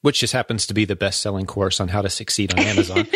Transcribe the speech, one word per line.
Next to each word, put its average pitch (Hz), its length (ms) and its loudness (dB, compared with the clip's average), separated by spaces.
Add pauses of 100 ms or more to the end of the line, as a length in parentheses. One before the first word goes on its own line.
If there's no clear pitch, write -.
which 143 180 4
just - 140 0
happens 117 340 0
to 110 80 -6
be 107 100 4
the 95 100 -2
best-selling 98 520 -2
course 98 320 0
on 98 80 0
how 98 120 0
to 98 120 0
succeed - 420 -2
on - 60 2
Amazon. - 560 2